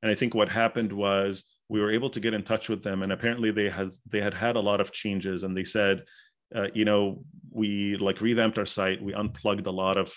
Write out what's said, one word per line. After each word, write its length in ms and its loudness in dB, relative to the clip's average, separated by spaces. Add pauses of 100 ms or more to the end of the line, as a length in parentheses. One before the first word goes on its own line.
And 80 2
I 40 4
think 200 0
what 140 6
happened 420 0
was 540 0 (240)
we 100 0
were 120 2
able 180 0
to 100 -6
get 140 0
in 100 -2
touch 240 -2
with 160 -2
them, 180 -2
and 120 -2
apparently 360 0
they 200 0
has, 320 -6 (100)
they 80 0
had 140 0
had 240 0
a 20 2
lot 220 2
of 100 -2
changes, 520 -4
and 120 -4
they 80 -2
said, 400 2 (500)
uh, 200 -2
you 100 0
know, 400 2 (260)
"We, 460 -2
like, 240 0
revamped 380 2
our 80 -2
site, 360 0
we 120 -6
unplugged 540 -2
a 40 -2
lot 260 0
of, 180 0